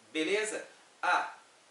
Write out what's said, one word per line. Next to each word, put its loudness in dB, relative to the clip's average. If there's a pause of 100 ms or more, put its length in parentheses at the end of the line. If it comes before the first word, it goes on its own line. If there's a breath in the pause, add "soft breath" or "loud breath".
(120)
Beleza? -2 (360)
Ah, 2 (360)